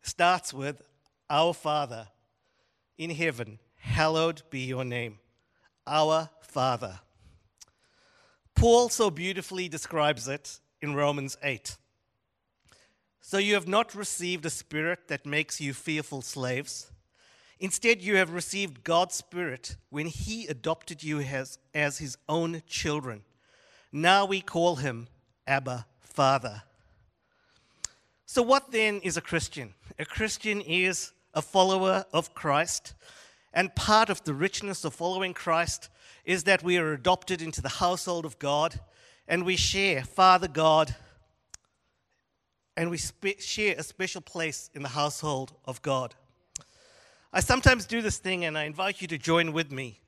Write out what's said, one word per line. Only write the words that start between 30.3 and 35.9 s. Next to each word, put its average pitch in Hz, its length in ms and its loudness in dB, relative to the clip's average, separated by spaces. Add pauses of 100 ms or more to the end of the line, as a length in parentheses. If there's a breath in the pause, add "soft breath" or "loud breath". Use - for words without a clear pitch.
is 180 520 -2 (200)
a 156 80 0
follower 190 720 4
of 165 220 0
Christ. 156 600 -2 (600 loud breath)
And 180 200 0
part 214 360 4
of 185 140 -2
the 151 100 -2
richness 190 500 -4
of 151 80 -4
following 185 400 -4
Christ - 560 -2 (380 loud breath)